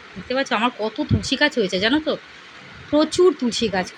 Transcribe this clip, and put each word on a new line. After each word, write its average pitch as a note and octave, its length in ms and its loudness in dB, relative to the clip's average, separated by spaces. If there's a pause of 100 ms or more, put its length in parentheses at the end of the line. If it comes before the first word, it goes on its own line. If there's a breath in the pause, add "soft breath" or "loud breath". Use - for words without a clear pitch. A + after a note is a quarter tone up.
(120)
দেখতে - 220 -10
পাচ্ছ, C4+ 180 -2
আমার A#3 280 2
কত G#3+ 180 -4 (120)
তুলসী B3 260 0
গাছ D4 220 2
হয়েছে F#3+ 220 0
জানো A#3+ 200 2
তো? D4+ 140 -2 (760)
প্রচুর F4+ 440 4
তুলসী A#3 340 -2
গাছ, F#3 200 -2 (100)